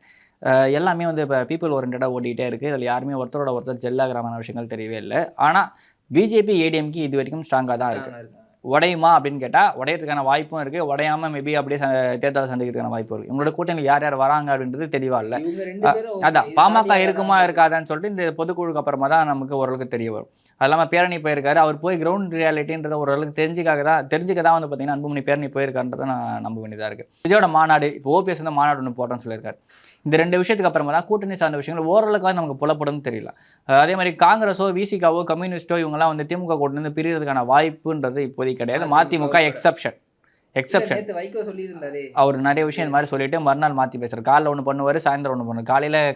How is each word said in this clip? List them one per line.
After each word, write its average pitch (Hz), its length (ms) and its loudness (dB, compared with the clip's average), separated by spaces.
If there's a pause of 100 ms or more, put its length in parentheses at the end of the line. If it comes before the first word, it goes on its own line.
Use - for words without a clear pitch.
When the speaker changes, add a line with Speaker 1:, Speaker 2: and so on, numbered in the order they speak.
(420)
Speaker 1:
ஆ, 131 120 2 (180)
எல்லாமே 170 340 0
வந்து 156 160 -2
இப்ப 135 220 0
people 160 300 -4
oriented-ஆ 127 380 -2
ஓடிட்டே 120 360 -4
இருக்கு. 120 220 -6
இதுல 131 140 -4
யாருமே 127 300 -4
ஒருத்தரோட 131 400 -4
ஒருத்தர் 123 280 -6
ஜெல் 127 180 -2
ஆகுற 127 220 -2
மாதிரி 117 160 -8
விஷயங்கள் 117 340 -10
தெரியவே 110 280 -8
இல்ல. 104 160 -8 (220)
ஆனா, 165 260 4 (480)
பி 185 160 4
ஜே 214 140 4
பி, 208 160 2
ஏ 160 120 2
டி 160 80 0
எம் 151 120 -2
கே 160 120 -6
இது 139 160 -2
வரைக்கும் 135 260 -4
ஸ்ட்ராங்கா 131 320 0
தான் 120 160 -2
இருக்கு. 131 180 -6
Speaker 2:
ஸ்ட்ராங்கா 120 100 -16
இருக்கு. 117 180 -20 (280)
Speaker 1:
உடையுமா 165 460 4
அப்படின்னு 143 280 2
கேட்டா, 131 220 2 (120)
உடையறதுக்கான 147 500 -4
வாய்ப்பும் 151 360 0
இருக்கு. 143 260 -6
உடையாம 151 440 -2
maybe 147 240 -4
அப்படியே 143 260 -2
ச-, 139 80 -2 (300)
தேர்தலை 139 300 0
சந்திக்கிறதுக்கான 123 420 -4
வாய்ப்பு 113 240 -6
இருக்கு. 107 160 -10
இவங்களோட 143 220 -2
கூட்டணியில் 165 320 -4
யார் 139 180 4
யார் 147 140 -2
வராங்க 143 340 0
அப்படின்றது 135 400 -4
தெளிவா 131 300 -2
இல்ல. 110 200 -4
Speaker 2:
இவங்க 190 240 -6
ரெண்டு 190 240 -2
Speaker 1:
ஆ, 240 60 6
Speaker 2:
பேரும் 220 280 -4
Speaker 1:
அதான், 156 240 4
Speaker 2:
ஓகே. 151 80 -12
Speaker 1:
பா 160 120 8
ம 208 80 6
க 220 80 6
Speaker 2:
தாண்டி 190 220 4
Speaker 1:
இருக்குமா 190 260 0
Speaker 2:
யாராவது 185 160 6
Speaker 1:
இருக்காதான்னு 160 400 2
சொல்லிட்டு 165 280 -4
இந்த 175 200 -2
பொதுக்குழுக்கு 165 480 -4
அப்புறமா 135 260 0
தான் 160 200 4
நமக்கு 135 280 -4
ஓரளவுக்கு 131 320 -2
தெரிய 117 240 -4
வரும். - 180 -10 (320)
அது 135 60 4
இல்லாம 156 200 4
பேரணி 175 300 2
போயிருக்காரு. 147 380 0
அவர் 156 240 4
போய் 180 180 -2
கிரவுண்ட் 175 360 -2
ரியாலிட்டின்றத 156 600 -2
ஓரளவுக்கு 147 420 -2
தெரிஞ்சுக்காக 160 480 0
தான், 147 240 2
தெரிஞ்சுக்க 170 340 0
தான் 165 140 6
வந்து 160 140 -4
பாத்தீங்கன்னா 139 260 -4
அன்புமணி 143 280 -6
பேரணி 143 240 -2
போயிருக்கான்றதை 131 580 -4
நான் 117 360 -6
நம்ப 113 180 -8
வேண்டியதா 107 260 -10
இருக்கு. 104 220 -10 (120)
விஜயோட 190 300 2
மாநாடு, 156 440 4
இப்போ 135 180 -4
ஓ 185 100 6
பி 185 100 -4
எஸ் 160 60 -4
வந்து 156 160 -6
மாநாடு 143 260 2
ஒண்ணு 127 140 -6
போடுறேன்னு 120 300 -6
சொல்லியிருக்காரு. 113 340 -10 (480)
இந்த 151 120 4
ரெண்டு 175 200 4
விஷயத்துக்கு 185 320 2
அப்புறமா 147 220 0
தான் 170 140 0
கூட்டணி 202 300 -2
சார்ந்த 156 220 0
விஷயங்கள் 160 320 -4
ஓரளவுக்காவது 202 440 2
நமக்கு 156 240 -4
புலப்படும்னு 147 460 0
தெரியல. 113 280 -8 (380)
அஹ், 135 100 8
அதே 170 160 4
மாதிரி 180 220 0
காங்கிரஸோ, 196 560 4
வி 185 80 -2
சி 202 160 -4
காவோ, 170 260 2
கம்யூனிஸ்டோ 170 540 -2
இவங்கெல்லாம் 156 360 2
வந்து 151 140 -4
திமுக 175 260 -4
கூட்டணியிலிருந்து 147 420 -2
பிரியறதுக்கான 151 520 -2
வாய்ப்புன்றது 147 760 2
இப்போதைக்கு 127 340 -4
கிடையாது. 123 260 -2
Speaker 2:
அதிமுக 151 100 0
Speaker 1:
மதிமுக 160 340 4
Speaker 2:
உட்பட. 156 200 6
Speaker 1:
எக்ஸெப்ஷன். 139 500 0 (580)
Speaker 2:
இல்ல, - 0 -
Speaker 1:
எக்ஸெப்ஷன். 196 420 0
Speaker 2:
நேத்து 208 160 -6
வைகோ 185 300 -8
சொல்லியிருந்தாரே. 175 580 -10 (120)
Speaker 1:
அவர் 139 240 4
நிறைய 143 280 2
விஷயம் 156 200 -4
இந்த 143 80 -4
மாதிரி 143 160 2
சொல்லிட்டு 139 300 -2
மறுநாள் 147 360 2
மாத்தி 131 220 -2
பேசுறாரு. 117 260 -8
காலைல 147 260 4
ஒண்ணு 143 140 -2
பண்ணுவாரு, 139 360 0
சாயந்தரம் 143 340 0
ஒண்ணு 117 280 -4 (540)